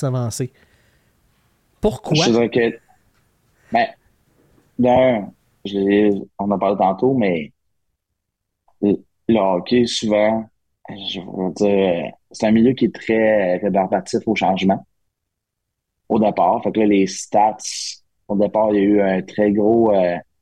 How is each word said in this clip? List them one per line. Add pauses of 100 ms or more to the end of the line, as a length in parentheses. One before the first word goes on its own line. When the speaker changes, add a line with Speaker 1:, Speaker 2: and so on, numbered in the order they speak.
Speaker 1:
avancés. (1300)
Pourquoi ?
Speaker 2:
Je
dirais
que, (960)
ben, (880)
d'un, (340)
je
l'ai, (260)
on
en
parle
tantôt,
mais (1300)
le, (320)
le
hockey,
souvent, (420)
je
veux
dire, (180)
c'est
un
milieu
qui
est
très
rébarbatif
au
changement. (1200)
Au
départ,
fait
que
là,
les
stats, (680)
au
départ,
il
y
a
eu
un
très
gros,
euh, (260)